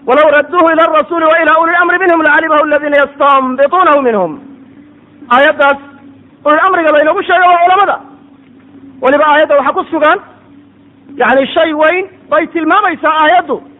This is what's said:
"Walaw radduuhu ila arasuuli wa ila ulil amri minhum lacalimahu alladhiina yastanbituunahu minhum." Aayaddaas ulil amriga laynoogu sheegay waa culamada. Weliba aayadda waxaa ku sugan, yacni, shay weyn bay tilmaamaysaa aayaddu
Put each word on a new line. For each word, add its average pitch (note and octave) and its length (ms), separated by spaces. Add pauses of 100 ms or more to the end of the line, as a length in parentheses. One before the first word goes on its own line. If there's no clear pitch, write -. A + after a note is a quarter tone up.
"Walaw C#4+ 240
radduuhu D4 400
ila D#4+ 140
arasuuli D#4+ 400
wa D#4+ 160
ila D#4 200
ulil E4 160
amri F4 220
minhum F4 240
lacalimahu D#4 420
alladhiina D4 320
yastanbituunahu C#4+ 1040
minhum." G#3 280 (1000)
Aayaddaas C#4 480 (680)
ulil D#4 180
amriga F4 300
laynoogu D#4 300
sheegay F4+ 260
waa F4 160
culamada. F#4 320 (1040)
Weliba C#4+ 260
aayadda D4 300
waxaa C#4 160
ku F4+ 120
sugan, D#4 340 (880)
yacni, B3 380
shay E4 280
weyn D#4+ 300 (240)
bay D#4 180
tilmaamaysaa D#4+ 760
aayaddu D4+ 340 (240)